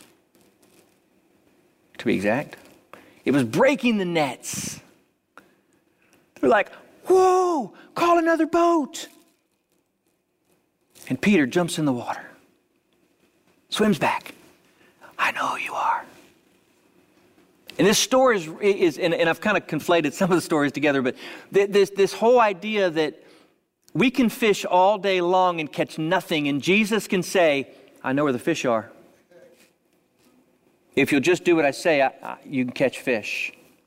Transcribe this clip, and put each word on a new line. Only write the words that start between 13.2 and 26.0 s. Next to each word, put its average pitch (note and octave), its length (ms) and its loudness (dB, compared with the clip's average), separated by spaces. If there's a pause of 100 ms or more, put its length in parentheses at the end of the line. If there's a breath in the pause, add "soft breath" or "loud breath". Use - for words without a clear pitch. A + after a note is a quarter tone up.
swims G#3 300 0
back. - 360 -4 (840 soft breath)
"I - 140 -2
know - 160 -6
who - 140 -6
you - 120 -10
are." - 300 -4 (1700)
And D#3+ 80 2
this G#3+ 120 2
story C4 400 2
is, D#3 100 -6 (140)
is G3 340 2
and, E3 160 -2
and E3 160 2
I've D#3+ 140 -2
kinda G3+ 180 0
conflated D#3+ 540 0
some F#3 160 -2
of F#3 80 4
the - 20 2
stories C#3+ 320 0
together, C#3 300 0
but A#2+ 120 -2 (380 loud breath)
th-, G3+ 160 2
this, G3 220 2
this G3 240 0
whole A#3+ 260 4
idea G#3 480 0
that D#3 340 -2 (720 soft breath)
we A3+ 180 2
can A#3+ 200 0
fish - 340 -2
all F#3+ 320 2
day F#3+ 240 -2
long F3+ 400 2
and D3+ 100 -6
catch - 280 -6
nothing, D#3+ 500 -2